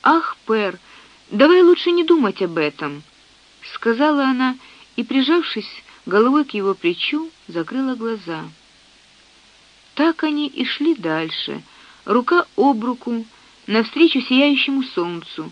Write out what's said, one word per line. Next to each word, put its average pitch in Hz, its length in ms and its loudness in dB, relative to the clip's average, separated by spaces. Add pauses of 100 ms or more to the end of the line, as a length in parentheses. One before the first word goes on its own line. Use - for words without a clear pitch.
«Ах, 320 280 0 (100)
Пэр, 208 320 -2 (540)
давай 320 300 6
лучше 349 280 4
не 349 140 2
думать 302 360 2
об 170 180 -2
этом», 147 440 -4 (720)
сказала 277 520 0
она 254 300 0 (380)
и, 240 80 -4
прижавшись 262 800 -2 (240)
головой 247 380 2
к 285 100 -10
его 196 200 -2
плечу, 302 540 -4 (200)
закрыла 233 480 -4
глаза. 185 480 -8 (1500)
Так 320 260 0
они 294 240 -2
и 262 180 -6
шли 311 300 -2
дальше, 160 680 -6 (440)
рука 247 420 0 (100)
об 233 280 2
руку, 240 420 -6 (400)
навстречу 240 540 2
сияющему 269 640 2
солнцу. 170 680 -8